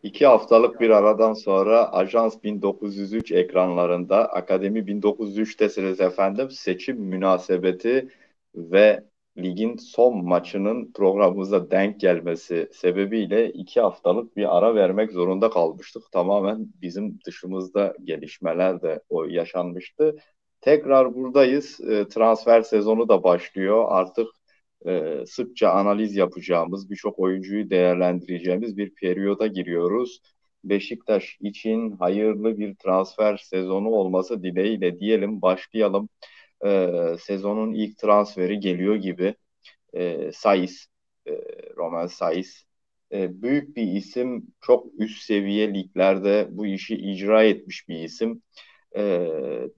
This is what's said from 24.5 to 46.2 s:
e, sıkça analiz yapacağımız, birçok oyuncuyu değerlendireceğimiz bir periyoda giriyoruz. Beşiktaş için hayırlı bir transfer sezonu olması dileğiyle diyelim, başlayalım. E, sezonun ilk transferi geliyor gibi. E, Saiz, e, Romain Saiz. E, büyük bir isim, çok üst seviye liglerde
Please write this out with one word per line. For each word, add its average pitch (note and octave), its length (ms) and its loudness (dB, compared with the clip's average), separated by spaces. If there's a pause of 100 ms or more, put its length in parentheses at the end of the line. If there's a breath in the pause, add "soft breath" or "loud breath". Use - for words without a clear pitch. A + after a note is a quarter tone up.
e, D#2 400 -4
sıkça - 440 0
analiz G2+ 460 0
yapacağımız, F2+ 720 -2
birçok G2+ 280 -8
oyuncuyu F#2+ 520 -2
değerlendireceğimiz F2+ 1040 0
bir G2+ 180 -8
periyoda G2 520 -2
giriyoruz. F#2 760 -4 (440)
Beşiktaş G2+ 760 -4
için A2 500 -4
hayırlı G#2 680 -2
bir G2+ 160 -8
transfer G2 600 -2
sezonu F#2+ 520 -4
olması F#2+ 540 -2
dileğiyle F#2 580 -2
diyelim, G#2 420 -2
başlayalım. G2+ 680 -2 (580 soft breath)
E, F#2+ 240 2 (300)
sezonun G#2 520 -6
ilk G#2+ 260 -6
transferi G#2 600 0
geliyor F#2+ 340 -2
gibi. F#2+ 400 -4 (600 soft breath)
E, D#2+ 380 -6
Saiz, F#2+ 540 -2 (420)
e, D2+ 40 -8 (440)
Romain E2+ 300 -4
Saiz. F2+ 580 -6 (480)
E, F#2 300 -6
büyük C#3+ 340 -4
bir G#2 160 -2
isim, B2 540 -6 (140)
çok - 260 2 (120)
üst G#2+ 240 -6
seviye G2+ 520 -2
liglerde F#2+ 760 0